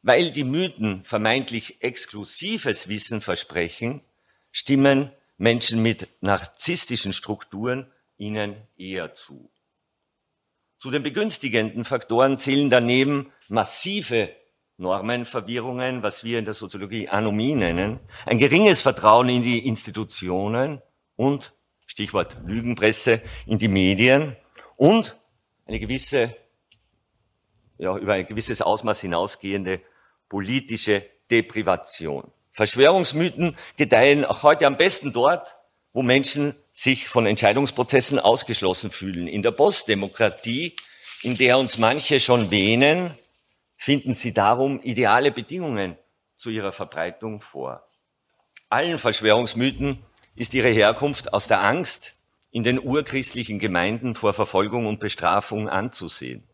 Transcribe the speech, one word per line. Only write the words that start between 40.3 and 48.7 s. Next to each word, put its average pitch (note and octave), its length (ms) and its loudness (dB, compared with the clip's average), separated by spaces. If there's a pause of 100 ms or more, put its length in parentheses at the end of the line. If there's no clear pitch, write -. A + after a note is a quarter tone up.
in A#2+ 140 -4
der B2+ 220 4
uns B2+ 200 -2
manche B2+ 420 2
schon A#2 300 2
wähnen, C#3 680 2 (600)
finden C#3 380 -2
sie A2+ 180 -6
darum B2 500 2
ideale A#2+ 500 2
Bedingungen A#2 640 -6 (400)
zu - 140 -12
ihrer G2+ 220 -6
Verbreitung F#2 680 -8
vor. - 480 -14 (800)
Allen D#3 300 -2